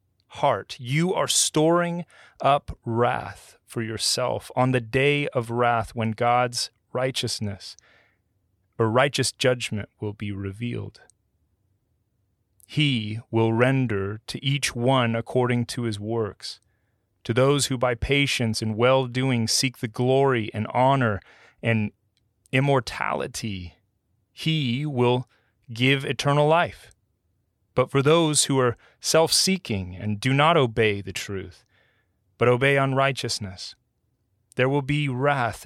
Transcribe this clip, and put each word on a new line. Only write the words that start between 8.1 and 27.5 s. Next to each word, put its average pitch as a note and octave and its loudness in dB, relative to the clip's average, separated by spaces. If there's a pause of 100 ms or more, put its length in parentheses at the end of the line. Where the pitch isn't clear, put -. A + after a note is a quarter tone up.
or A2+ 2
righteous C3 2
judgment A#2+ -2 (140)
will G#2+ -6
be G#2 -10
revealed. G2+ -8 (1700)
He A#2 -2 (120)
will A2+ 2
render A2+ 0
to - -10
each C#3 -2
one A#2+ 2
according A#2+ 0
to - -6
his A2 -4
works. G#2+ -6 (640)
To A#2 -2
those C3 4
who C3 -2
by B2 0
patience B2+ 0
and A2 -2
well-doing B2+ 2
seek - 0
the B2+ -4
glory B2+ 2
and G#2+ -4
honor B2+ 2 (420)
and A2 0 (580)
immortality, A#2 -2 (580)
he D3 -2
will B2+ 0 (440)
give C3+ 2
eternal D3 0
life. D#3+ 0 (840)